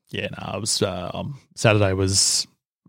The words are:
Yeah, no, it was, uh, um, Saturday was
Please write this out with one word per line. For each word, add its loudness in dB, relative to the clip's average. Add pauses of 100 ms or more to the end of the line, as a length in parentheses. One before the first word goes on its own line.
(100)
Yeah, -6 (100)
no, -8
it -8
was, -2
uh, -2
um, -8 (160)
Saturday 4
was 0 (420)